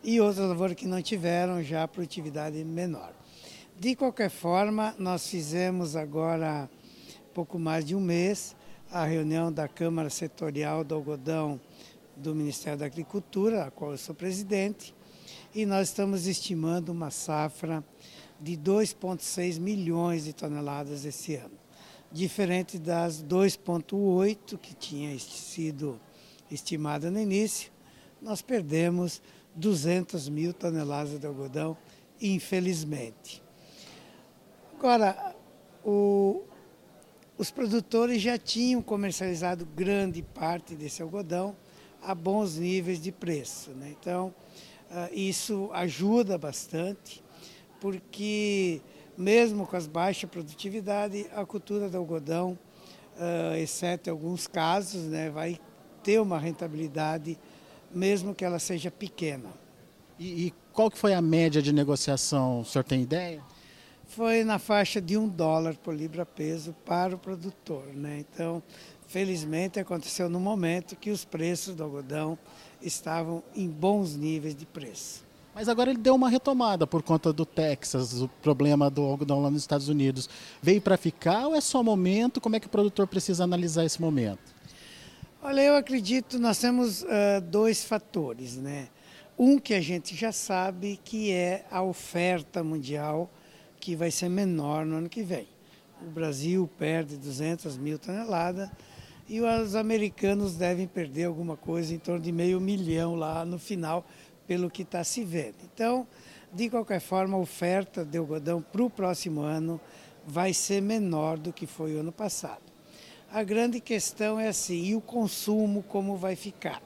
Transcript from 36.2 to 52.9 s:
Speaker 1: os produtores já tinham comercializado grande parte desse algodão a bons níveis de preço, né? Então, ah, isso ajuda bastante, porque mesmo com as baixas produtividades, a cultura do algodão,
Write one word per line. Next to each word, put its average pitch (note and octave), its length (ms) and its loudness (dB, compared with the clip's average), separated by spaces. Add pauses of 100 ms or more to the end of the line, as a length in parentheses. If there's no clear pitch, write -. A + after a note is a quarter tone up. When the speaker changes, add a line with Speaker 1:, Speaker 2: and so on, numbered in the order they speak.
Speaker 1:
os - 140 -4
produtores A#3 720 0
já A#3+ 160 0
tinham A#3+ 440 0
comercializado F3+ 840 -4
grande F3+ 560 0
parte E3+ 540 -6
desse D3+ 260 -10
algodão F3+ 540 -4 (480)
a F#3+ 100 -4
bons F#3 440 0
níveis F3+ 420 0
de F3+ 140 -8
preço, D3+ 580 -6
né? C#3 260 -14
Então, F3+ 380 -4 (560)
ah, F3 220 -6
isso G3 580 -2
ajuda F#3 640 2
bastante, D#3+ 840 -8 (560)
porque G3 1040 -2 (360)
mesmo G#3 480 6
com F#3 120 -6
as D#3+ 100 -4
baixas E3+ 420 0
produtividades, G3+ 1040 -4
a G3+ 120 -4
cultura G3+ 420 -2
do F3+ 100 -4
algodão, E3+ 640 -2 (580)